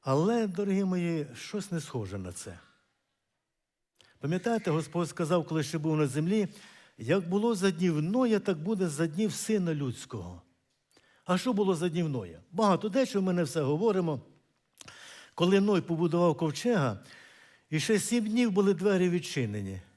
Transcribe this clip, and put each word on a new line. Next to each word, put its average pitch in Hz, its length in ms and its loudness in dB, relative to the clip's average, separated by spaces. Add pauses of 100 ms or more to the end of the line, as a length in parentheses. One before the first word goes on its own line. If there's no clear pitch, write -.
Але, 202 460 2
дорогі 196 380 0
мої, 170 500 -2
щось - 360 -8
не 165 100 -4
схоже 101 380 -8
на 90 140 -8
це. 87 260 -14 (1600)
Пам'ятаєте, 185 520 -2
Господь 156 380 -2
сказав, 165 380 0
коли 156 160 -2
ще 160 160 -4
був 156 180 0
на 151 100 4
землі: 170 420 0 (500)
"Як 165 300 0
було 214 260 2
за 196 160 2
днів 165 320 0
Ноя, 220 380 2
так 190 180 -2
буде 185 300 -2
за 151 180 -2
днів 185 260 0
Сина 185 420 0
Людського". 107 680 -8 (840)
А 180 140 0
що 254 140 0
було 196 220 2
за 170 140 -2
днів 165 200 0
Ноя? 104 420 -6
Багато 196 380 2
дечого 202 360 2
ми 180 80 2
не 175 100 2
все 160 200 0
говоримо. 160 580 2 (1120)
Коли 185 260 4
Ной 196 200 4
побудував 165 560 2
ковчега, 156 680 0 (680)
і 156 100 0
ще 214 180 2
сім 233 280 0
днів 233 240 2
були 196 240 4
двері 185 340 2
відчинені. 104 720 -4 (160)